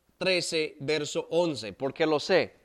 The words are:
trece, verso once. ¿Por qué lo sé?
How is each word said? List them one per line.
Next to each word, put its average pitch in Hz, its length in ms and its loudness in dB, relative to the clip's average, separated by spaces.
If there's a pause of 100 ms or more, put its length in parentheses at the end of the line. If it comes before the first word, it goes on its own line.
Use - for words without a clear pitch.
(180)
trece, 170 640 0
verso 151 480 -2
once. 147 420 0
¿Por 135 220 -4
qué 160 120 0
lo 156 140 4
sé? 151 340 2 (120)